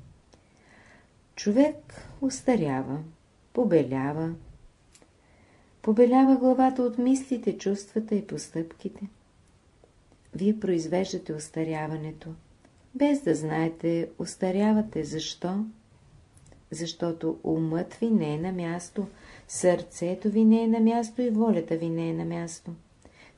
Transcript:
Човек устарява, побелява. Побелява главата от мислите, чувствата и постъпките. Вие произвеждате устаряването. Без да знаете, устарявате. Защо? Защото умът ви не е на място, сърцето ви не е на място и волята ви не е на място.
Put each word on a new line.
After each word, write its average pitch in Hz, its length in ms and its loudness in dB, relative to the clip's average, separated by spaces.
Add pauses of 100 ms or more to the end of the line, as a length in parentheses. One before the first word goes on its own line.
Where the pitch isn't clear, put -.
(1300)
Човек 277 600 0 (260)
устарява, 151 800 -2 (540)
побелява. 156 840 0 (1500)
Побелява 247 540 6
главата 254 460 4
от 233 160 -2
мислите, 247 600 0
чувствата 208 560 -4
и 202 120 0
постъпките. 165 840 -10 (1300)
Вие 208 260 0
произвеждате 175 720 -2
устаряването. 156 960 -8 (680)
Без 285 280 2
да 160 120 2
знаете, 165 720 -2 (100)
устарявате. 196 840 0
Защо? 175 600 -6 (1040)
Защото 165 760 -6
умът 160 500 -2
ви 226 160 -2
не 160 240 2
е 151 40 -4
на 180 140 -4
място, 175 540 -6 (420)
сърцето 180 840 0
ви 220 140 4
не 220 180 8
е 226 60 2
на 226 120 4
място 226 420 2
и 247 80 2
волята 208 460 2
ви 165 120 -2
не 165 220 -2
е 165 40 -2
на 165 100 -4
място. 170 460 -8 (680)